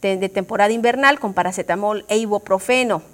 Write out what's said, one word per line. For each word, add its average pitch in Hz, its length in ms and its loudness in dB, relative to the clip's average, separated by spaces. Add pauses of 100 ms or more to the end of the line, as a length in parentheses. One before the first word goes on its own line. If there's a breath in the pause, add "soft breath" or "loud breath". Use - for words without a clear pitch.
de, 196 160 -2
de 190 140 -2
temporada 202 420 0
invernal 247 480 2
con 202 140 -6
paracetamol 190 720 -2
e 208 80 0
ibuprofeno. 208 840 0 (120)